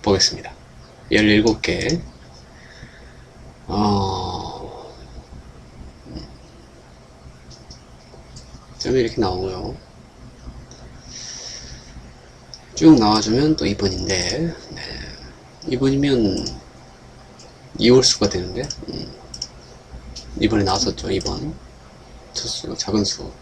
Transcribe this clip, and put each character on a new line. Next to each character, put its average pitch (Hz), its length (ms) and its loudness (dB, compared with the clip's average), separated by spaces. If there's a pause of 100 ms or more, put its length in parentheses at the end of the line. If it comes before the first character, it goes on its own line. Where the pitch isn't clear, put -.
보겠습니다. - 500 2 (600)
열일곱 107 500 6
개. 135 380 0 (1700)
어... 95 1200 -2 (4000)
점이 127 220 2
이렇게 113 200 0
나오고요. 92 540 -2 (3000)
쭉 151 240 10
나와주면 110 580 4
또 - 100 -2
이 101 100 0
번인데, 95 760 -2 (200)
네. - 80 -12 (880)
이 127 100 0
번이면 135 680 2 (1300)
이 117 120 6
홀수가 123 380 8
되는데, 92 340 -2 (260)
음. - 240 -10 (1300)
이번에 107 240 4
나왔었죠, 95 460 0
이 95 100 0
번. 147 340 -6 (800)
첫 - 140 -6
수, - 280 -6
작은 104 280 0
수. - 260 -4 (120)